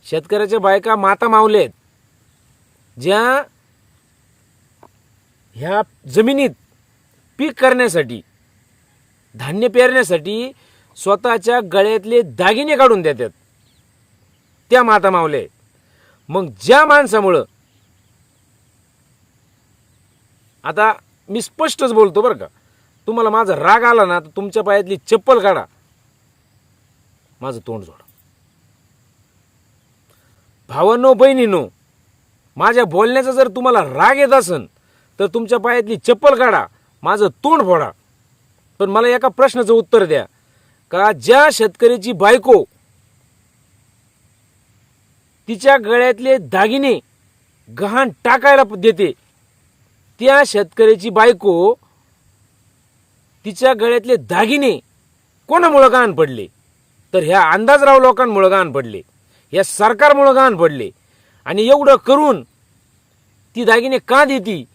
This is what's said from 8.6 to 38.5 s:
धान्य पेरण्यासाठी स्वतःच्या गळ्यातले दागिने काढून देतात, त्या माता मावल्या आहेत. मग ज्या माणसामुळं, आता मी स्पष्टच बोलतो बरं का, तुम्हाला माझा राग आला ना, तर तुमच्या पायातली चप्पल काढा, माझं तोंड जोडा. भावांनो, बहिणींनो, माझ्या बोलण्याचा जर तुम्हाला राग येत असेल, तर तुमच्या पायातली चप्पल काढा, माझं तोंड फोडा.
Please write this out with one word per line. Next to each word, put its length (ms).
धान्य 340
पेरण्यासाठी 840
स्वतःच्या 640
गळ्यातले 500
दागिने 540
काढून 260
देतात, 280
त्या 120
माता 280
मावल्या 300
आहेत. 80
मग 220
ज्या 260
माणसामुळं, 580
आता 280
मी 140
स्पष्टच 500
बोलतो 300
बरं 120
का, 120
तुम्हाला 240
माझा 260
राग 260
आला 220
ना, 160
तर 160
तुमच्या 260
पायातली 340
चप्पल 420
काढा, 260
माझं 260
तोंड 180
जोडा. 180
भावांनो, 460
बहिणींनो, 540
माझ्या 280
बोलण्याचा 480
जर 160
तुम्हाला 360
राग 340
येत 140
असेल, 340
तर 80
तुमच्या 320
पायातली 380
चप्पल 420
काढा, 280
माझं 260
तोंड 340
फोडा. 280